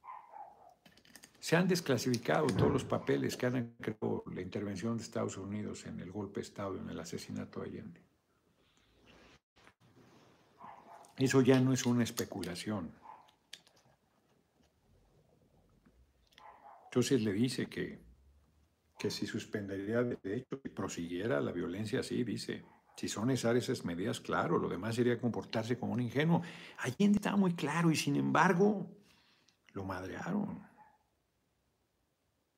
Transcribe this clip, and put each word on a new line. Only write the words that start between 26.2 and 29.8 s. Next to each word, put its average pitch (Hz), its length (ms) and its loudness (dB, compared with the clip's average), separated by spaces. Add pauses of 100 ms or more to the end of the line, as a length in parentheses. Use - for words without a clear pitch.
Allende 202 380 4
estaba - 180 0
muy 185 180 4
claro 165 380 2
y 151 40 4
sin 143 200 0
embargo 175 760 4 (840)
lo 98 100 -6